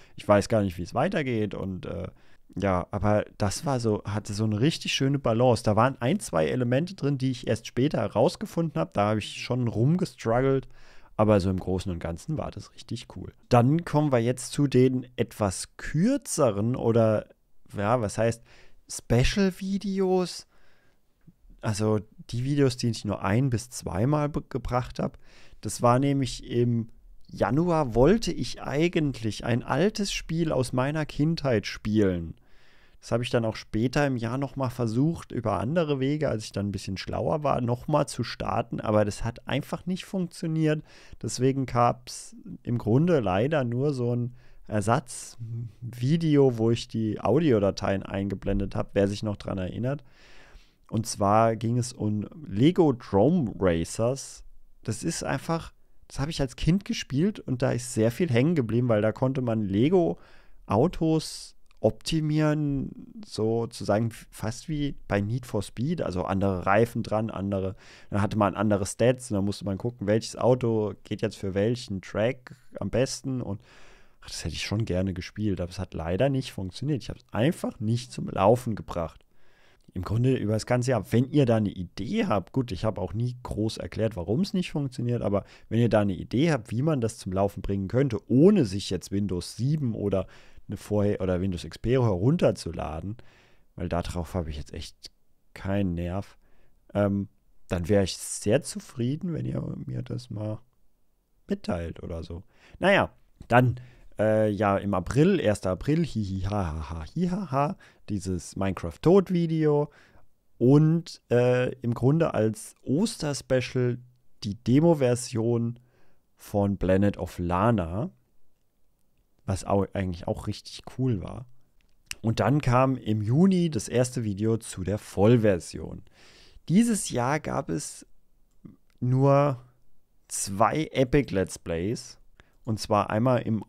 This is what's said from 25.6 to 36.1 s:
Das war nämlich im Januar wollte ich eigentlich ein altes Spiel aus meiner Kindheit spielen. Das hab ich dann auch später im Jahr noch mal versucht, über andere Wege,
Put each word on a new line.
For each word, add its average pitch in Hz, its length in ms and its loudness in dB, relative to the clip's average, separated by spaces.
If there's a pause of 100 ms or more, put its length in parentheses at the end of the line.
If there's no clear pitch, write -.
Das - 200 -6
war 123 160 6
nämlich 139 460 0
im 120 460 0 (380)
Januar 147 640 0
wollte 160 380 6
ich - 300 -6
eigentlich 143 840 0
ein 120 200 0
altes 196 480 0
Spiel 160 400 -2
aus 131 200 0
meiner 143 340 -2
Kindheit 143 600 0
spielen. 95 680 0 (680)
Das - 120 -8
hab 117 80 0
ich 120 100 -6
dann 117 140 2
auch 110 120 -2
später 131 500 0
im 135 100 -2
Jahr 117 220 -4
noch 139 180 -6
mal 131 140 -2
versucht, 127 600 -2
über 104 300 -2
andere 147 400 0
Wege, 147 280 0